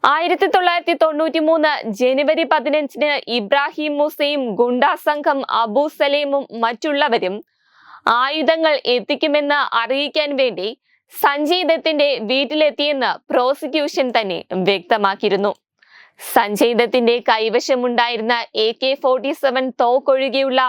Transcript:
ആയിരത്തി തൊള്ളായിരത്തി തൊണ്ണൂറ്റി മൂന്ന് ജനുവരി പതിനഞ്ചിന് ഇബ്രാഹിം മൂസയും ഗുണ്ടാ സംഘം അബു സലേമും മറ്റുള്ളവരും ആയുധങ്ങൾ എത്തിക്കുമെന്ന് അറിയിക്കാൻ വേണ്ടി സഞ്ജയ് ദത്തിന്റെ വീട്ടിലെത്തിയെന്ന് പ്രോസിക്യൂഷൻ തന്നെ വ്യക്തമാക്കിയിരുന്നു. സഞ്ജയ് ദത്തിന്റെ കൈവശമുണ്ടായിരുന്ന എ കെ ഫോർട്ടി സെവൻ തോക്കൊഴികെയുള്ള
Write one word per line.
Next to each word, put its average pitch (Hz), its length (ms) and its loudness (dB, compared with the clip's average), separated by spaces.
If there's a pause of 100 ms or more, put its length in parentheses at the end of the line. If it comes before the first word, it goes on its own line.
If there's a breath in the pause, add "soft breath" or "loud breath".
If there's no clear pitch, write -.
(160)
ആയിരത്തി 349 380 0
തൊള്ളായിരത്തി 349 400 2 (100)
തൊണ്ണൂറ്റി 320 420 0
മൂന്ന് 311 260 2 (280)
ജനുവരി 269 520 2
പതിനഞ്ചിന് 294 600 -2 (240)
ഇബ്രാഹിം 285 640 -2
മൂസയും 294 420 -2 (180)
ഗുണ്ടാ 247 320 2 (140)
സംഘം 294 340 0 (220)
അബു 233 220 0 (120)
സലേമും 285 480 0 (200)
മറ്റുള്ളവരും 240 720 -2 (840 loud breath)
ആയുധങ്ങൾ 311 540 2 (220)
എത്തിക്കുമെന്ന് 285 640 0 (220)
അറിയിക്കാൻ 285 480 -2 (120)
വേണ്ടി 196 260 -2 (460)
സഞ്ജയ് 302 580 0
ദത്തിന്റെ 311 360 2 (220)
വീട്ടിലെത്തിയെന്ന് 285 840 0 (200)
പ്രോസിക്യൂഷൻ 285 760 0 (100)
തന്നെ 190 220 -2 (300)
വ്യക്തമാക്കിയിരുന്നു. 202 840 0 (800 soft breath)
സഞ്ജയ് 233 480 2
ദത്തിന്റെ 233 360 2 (140)
കൈവശമുണ്ടായിരുന്ന 240 1080 0 (280)
എ 220 40 2 (120)
കെ 262 200 0
ഫോർട്ടി 262 400 0
സെവൻ 262 240 0 (160)
തോക്കൊഴികെയുള്ള 262 880 2